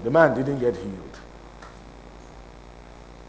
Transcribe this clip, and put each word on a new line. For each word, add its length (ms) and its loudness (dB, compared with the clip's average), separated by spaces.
the 80 0
man 240 10
didn't 240 0
get 160 4
healed. 420 -8